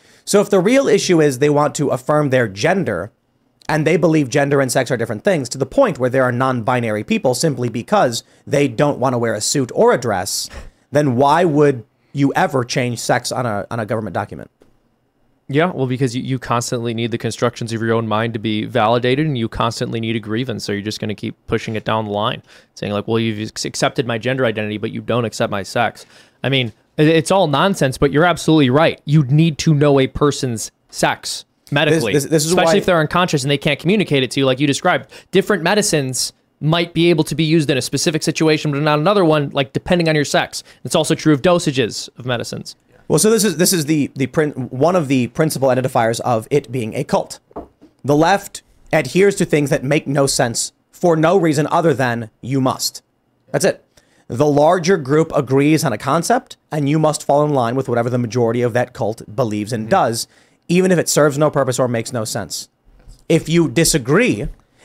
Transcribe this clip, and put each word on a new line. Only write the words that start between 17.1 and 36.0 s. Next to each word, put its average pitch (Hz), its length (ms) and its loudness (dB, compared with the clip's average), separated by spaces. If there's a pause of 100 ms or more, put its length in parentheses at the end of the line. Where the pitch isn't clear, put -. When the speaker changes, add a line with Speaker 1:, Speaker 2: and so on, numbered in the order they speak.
Speaker 2:
the 117 60 -2
constructions 113 560 -4
of 110 80 -4
your 113 120 0
own 113 140 0
mind 110 260 -2
to 113 60 -6
be 107 260 -2
validated, 120 600 0
and 147 120 -2
you 113 120 -2
constantly 117 500 -4
need 113 160 -2
a 113 40 -4
grievance, 107 440 -6
so - 80 -6
you're 101 100 -4
just 104 180 -6
gonna 107 160 -6
keep 110 200 -10 (120)
pushing 113 280 -4
it 104 100 -8
down 110 200 -2
the 104 60 -8
line, 104 300 -4 (340)
saying, 104 180 -6
like, 101 140 -4
"Well, 110 120 0
you've 113 200 -4
ac-, - 280 -8
accepted 135 400 -4
my 120 100 -4
gender 127 280 -2
identity, 107 320 -4
but 110 140 -8
you 113 100 -10
don't 117 240 -2
accept 107 260 -4
my 101 120 -6
sex." - 420 -4 (380)
I 127 60 -2
mean, 127 220 0 (260)
it, 151 100 4
it's 160 240 2
all 185 160 4
nonsense, 147 500 0
but 143 140 2
you're 143 140 2
absolutely 160 440 2
right. 139 360 2
You 151 180 4
need 151 360 2
to 165 140 2
know 143 260 4
a 131 80 4
person's 135 640 -2 (180)
sex - 560 -4 (260)
medically, 147 420 0
Speaker 1:
This, 139 100 2
this, - 80 -8
this 151 140 2
is 160 60 -2
Speaker 2:
especially 180 240 4
Speaker 1:
why - 20 6
Speaker 2:
if 147 80 0
they're 175 140 4
unconscious 160 440 0
and 139 60 -2
they 143 80 2
can't 143 220 -2
communicate 165 420 0
it 123 100 0
to - 80 -4
you, 135 60 2
like 131 140 0
you 147 80 0
described. 143 420 0 (220)
Different 185 320 0
medicines 165 680 -2 (300)